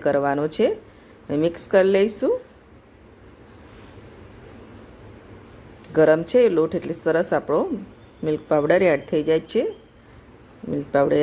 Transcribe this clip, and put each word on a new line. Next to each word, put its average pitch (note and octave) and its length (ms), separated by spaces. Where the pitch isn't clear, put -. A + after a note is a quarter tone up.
કરવાનો C#3+ 420
છે. G#3 200
હવે C#3+ 100
મિક્સ E3+ 300
કરી F#3+ 280
લઈશું. A3 380
ગરમ D#3 280
છે B3 160
એ A3+ 180
લોટ D#3+ 180
એટલે D#3+ 260
સરસ E3 320
આપણો D3 260
મિલ્ક D#3 240
પાવડર D#3 360
એડ D#3+ 280
થઈ D#3 120
જાય D#3+ 200
છે. A#3 100
મિલ્ક C#3+ 220
પાવડર D3 320